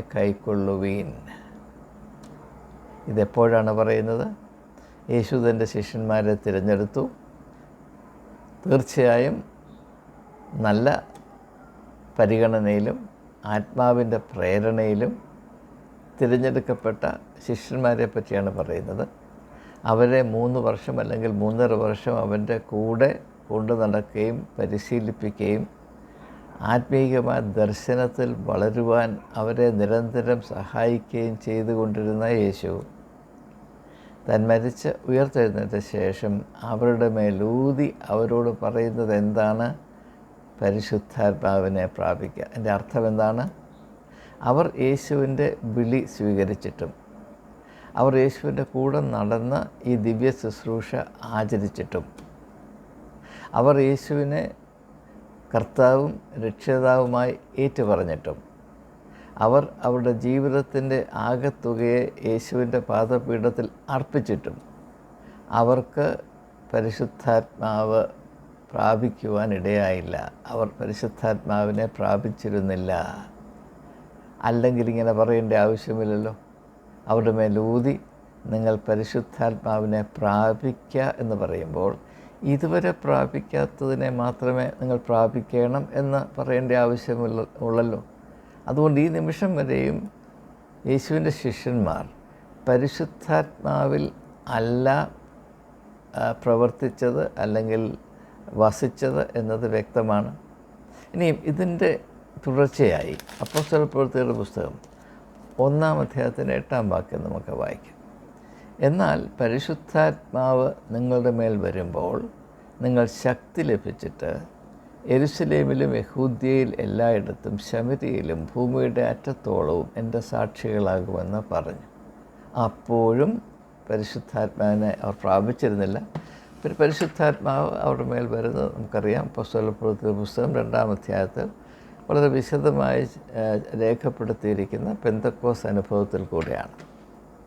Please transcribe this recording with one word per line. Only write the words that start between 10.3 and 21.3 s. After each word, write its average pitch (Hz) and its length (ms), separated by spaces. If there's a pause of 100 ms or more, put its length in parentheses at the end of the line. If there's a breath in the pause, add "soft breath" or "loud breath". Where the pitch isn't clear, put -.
നല്ല 107 200 (1300)
പരിഗണനയിലും 110 800 (560)
ആത്മാവിൻ്റെ 120 640 (100)
പ്രേരണയിലും 107 840 (1080)
തിരഞ്ഞെടുക്കപ്പെട്ട 123 840 (420)
ശിഷ്യന്മാരെ 120 680
പറ്റിയാണ് 98 440
പറയുന്നത്. 92 460 (800 loud breath)
അവരെ 120 420
മൂന്ന് 120 340
വർഷം 113 400
അല്ലെങ്കിൽ 110 320